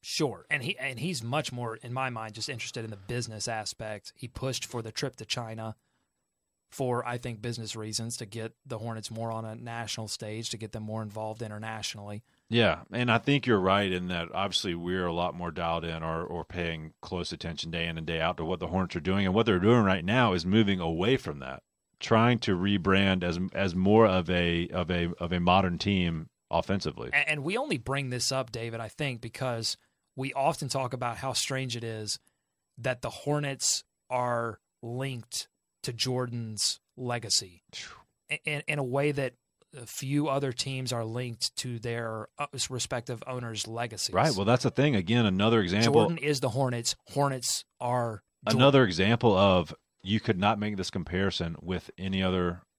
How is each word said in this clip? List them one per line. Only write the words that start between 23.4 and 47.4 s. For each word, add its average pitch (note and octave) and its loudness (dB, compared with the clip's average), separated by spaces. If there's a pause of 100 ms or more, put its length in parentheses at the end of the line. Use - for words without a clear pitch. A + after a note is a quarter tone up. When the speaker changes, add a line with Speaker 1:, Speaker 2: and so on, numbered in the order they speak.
Speaker 2:
as F#2+ 0
more G#2 8
of F#2 4
a, E2+ 2
of F2 -2
a, F2 0
of F2 -4
a F2+ 0
modern F2+ 6
team E2+ 0 (240)
offensively. E2 -2
Speaker 1:
And, C#3+ 2
and D3 -4
we F#3+ -2
only C4 -2
bring C3+ -4
this B2 -2
up, C3 -4
David, A2+ -8
I A2+ -8
think, C3 -6
because A#2 -6 (400)
we C3+ -6
often C#3 -2
talk C3 -2
about A#2+ -6
how C3+ -6
strange C3 -4
it A#2 -8
is A2 -6 (580)
that B2 -4
the A#2+ -4
Hornets C#3+ -2 (260)
are A#2+ 0 (240)
linked B2 -6 (380)
to B2 -6
Jordan's A#2+ -2 (160)
legacy A2 -2 (640)
in, D3+ -4
in, D3 -4
in D3+ -2
a - 0
way C#3 0
that C3 -2 (460)
a A#2 -14
few C#3+ -2
other C#3 0
teams C3 -4
are A#2 -2
linked A#2 -6
to A#2+ -6
their, A2+ -6 (100)
uh, C#3+ -6 (220)
respective A#2+ -6
owners' A#2 -6
legacies. A2+ -6
Speaker 2:
Right. A#2+ 4
Well, G2 0
that's A#2+ 4
the - 4
thing. C#3 4
Again, G#2+ 4
another G#2+ 6
example. G#2 6
Speaker 1:
Jordan F2+ 2
is C#3+ 0
the C3 0
Hornets. A#2+ 0 (140)
Hornets C#3 0 (160)